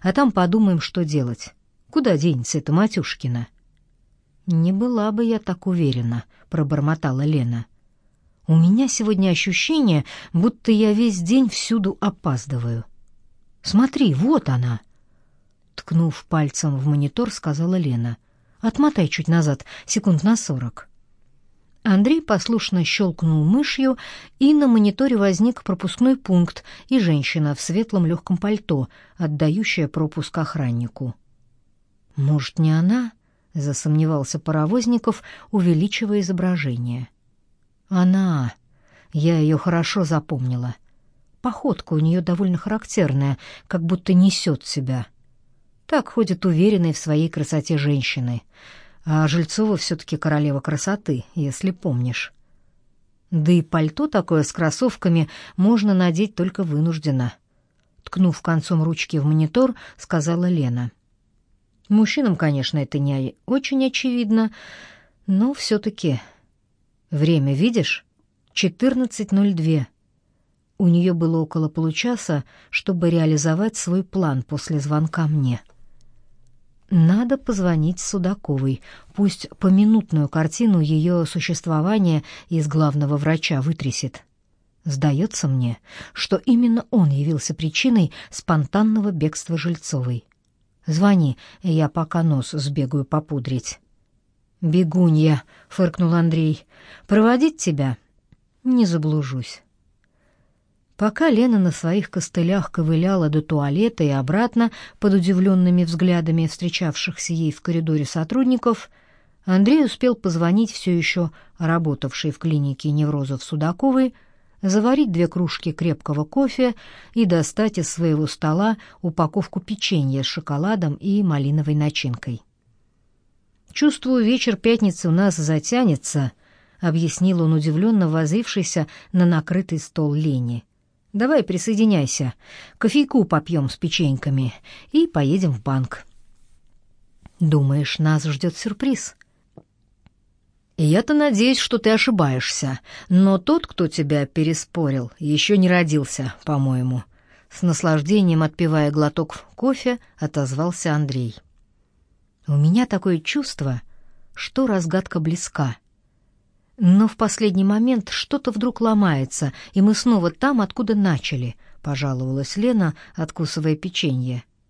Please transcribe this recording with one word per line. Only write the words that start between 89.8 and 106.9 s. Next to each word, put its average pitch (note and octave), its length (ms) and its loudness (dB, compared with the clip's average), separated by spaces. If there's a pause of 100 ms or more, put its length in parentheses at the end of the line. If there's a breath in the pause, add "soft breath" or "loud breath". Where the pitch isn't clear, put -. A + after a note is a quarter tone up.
"Звони, E3+ 520 4 (240 loud breath)
я D#3 260 2
пока E3 360 -2
нос C#3 260 0
сбегаю C#3 540 -4
попудрить". C3+ 720 -6 (840)
"Бегунья", D#3+ 840 2 (240 soft breath)
фыркнул E3+ 460 0
Андрей. D#3+ 520 0 (400 loud breath)
"Проводить B3 500 2
тебя?" C3+ 400 -2 (640)
"Не B3 240 2
заблужусь". D3+ 760 -2 (1300)
Пока G#3+ 320 0
Лена A#3 300 4
на F3+ 140 4
своих F3 360 -2
костылях F3+ 640 -2
ковыляла E3 580 0
до D3+ 140 0
туалета D#3+ 640 0
и C#3+ 60 2
обратно G#3 600 0 (300 loud breath)
под G3 140 4
удивлёнными F3+ 720 4
взглядами E3 640 0
встречавшихся E3+ 840 -6